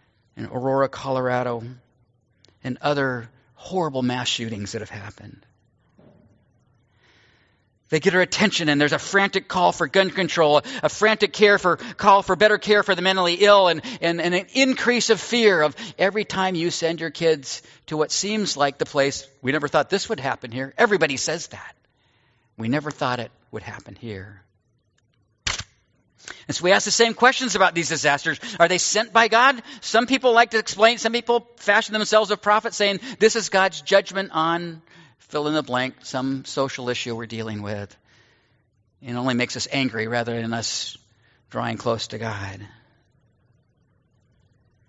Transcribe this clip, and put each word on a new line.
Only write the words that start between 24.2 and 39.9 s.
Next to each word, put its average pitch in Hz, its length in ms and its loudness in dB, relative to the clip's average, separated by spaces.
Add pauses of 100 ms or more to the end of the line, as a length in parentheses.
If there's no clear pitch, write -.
And 143 80 -6
so - 80 -6
we 180 80 4
ask 202 140 4
the 202 80 -2
same 233 220 2
questions 247 420 2
about 185 180 4
these 165 140 -2
disasters. 143 500 0 (220)
Are 170 80 8
they 180 100 2
sent 214 340 -2
by 226 140 6
God? 233 340 4 (200)
Some 233 260 0
people 254 260 2
like 233 180 6
to 226 80 0
explain, 220 400 2
some 220 140 -2
people 233 440 0
fashion 208 360 0
themselves 214 380 2
as 208 80 0
prophets 208 380 0
saying, 202 240 0 (180)
"This 220 160 6
is 214 140 -2
God's 190 320 2
judgment 196 520 0
on 165 480 -2 (380)
fill 147 280 -6
in 151 80 0
the 156 80 0
blank, 127 400 -2
some 135 420 -6
social 135 440 -4
issue 120 260 -4
we're 113 120 -10
dealing 110 360 -8
with." 101 340 -10 (1040)
It 120 120 -12
only 123 220 -2
makes 120 220 -2
us 113 140 -8
angry 113 380 -4